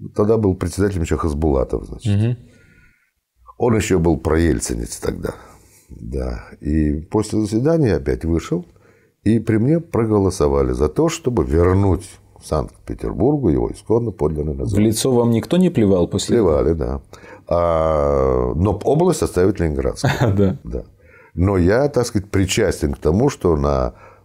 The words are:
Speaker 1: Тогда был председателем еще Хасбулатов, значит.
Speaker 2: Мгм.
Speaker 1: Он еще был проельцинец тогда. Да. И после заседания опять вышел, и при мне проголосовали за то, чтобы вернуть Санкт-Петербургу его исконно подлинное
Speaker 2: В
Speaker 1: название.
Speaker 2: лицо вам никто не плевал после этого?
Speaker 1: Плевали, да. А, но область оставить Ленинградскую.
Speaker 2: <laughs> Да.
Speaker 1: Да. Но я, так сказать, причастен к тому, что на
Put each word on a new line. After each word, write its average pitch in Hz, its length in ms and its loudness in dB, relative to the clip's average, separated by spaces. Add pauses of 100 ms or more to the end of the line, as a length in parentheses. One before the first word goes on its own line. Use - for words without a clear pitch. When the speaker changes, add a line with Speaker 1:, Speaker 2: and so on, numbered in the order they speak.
(140)
Speaker 1:
Тогда 107 220 2
был 101 180 2
председателем 92 480 -2
еще 80 140 -2
Хасбулатов, 71 720 -2
значит. 101 300 -4
Speaker 2:
Мгм. 117 200 0 (1200)
Speaker 1:
Он 117 180 2
еще 95 220 0
был 82 200 2
проельцинец 73 800 -2
тогда. - 360 -6 (560)
Да. 62 540 -8 (160)
И 76 400 0 (100)
после 107 300 -2
заседания 117 560 0
опять 67 280 -4
вышел, 82 400 -2 (600)
и 113 160 2
при 110 180 0
мне 151 220 2
проголосовали 92 920 0
за 65 160 0
то, 160 200 0
чтобы 120 360 -2
вернуть 92 640 2 (360)
Санкт-Петербургу 78 1040 -2
его 62 240 0
исконно 113 400 -2
подлинное 76 420 -4
Speaker 2:
В 67 40 -8
Speaker 1:
название. 101 320 0
Speaker 2:
лицо 135 220 -2
вам 120 180 2
никто 113 260 0
не 180 140 4
плевал 95 360 2
после 107 300 -2
этого? 101 120 4 (140)
Speaker 1:
Плевали, 76 120 2
да. 67 260 -4 (480)
А, 71 1080 0
но 98 300 0
область 160 380 2
оставить 92 360 0
Ленинградскую. 76 600 -2
Speaker 2:
<laughs> 101 160 2
Да. 98 260 2
Speaker 1:
Да. 60 220 -10 (500)
Но 95 240 2
я, 110 300 4
так 127 180 0
сказать, 95 240 -4
причастен 90 640 0
к - 40 -10
тому, 101 300 2
что 87 280 0
на 69 380 0 (300)